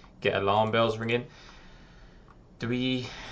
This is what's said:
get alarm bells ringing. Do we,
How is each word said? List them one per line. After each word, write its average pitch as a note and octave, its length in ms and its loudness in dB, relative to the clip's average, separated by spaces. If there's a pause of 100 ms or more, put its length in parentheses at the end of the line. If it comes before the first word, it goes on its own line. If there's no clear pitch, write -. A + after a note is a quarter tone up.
(220)
get G2 140 0
alarm G2+ 340 4
bells A2+ 300 2
ringing. A#2 260 -2 (1300)
Do A#2 80 -6
we, B2+ 380 -2 (260)